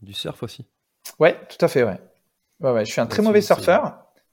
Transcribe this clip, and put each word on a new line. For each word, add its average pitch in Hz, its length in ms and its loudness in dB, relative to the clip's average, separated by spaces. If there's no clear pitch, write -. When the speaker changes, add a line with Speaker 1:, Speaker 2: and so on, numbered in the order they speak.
Speaker 1:
du 98 100 -20
surf - 300 -10
aussi. - 240 -14
Speaker 2:
Ouais, 170 180 4
tout - 140 -6
à 165 40 4
fait, 143 160 2
ouais. 98 160 -4
Ouais, 131 100 0
ouais, 113 140 0
je - 60 -10
suis 143 100 -4
un - 20 2
Speaker 1:
Bah, 117 60 -6
Speaker 2:
très - 120 -2
Speaker 1:
tu, 214 60 2
Speaker 2:
mauvais 208 140 4
Speaker 1:
c'est 208 120 4
Speaker 2:
surfeur, 196 520 0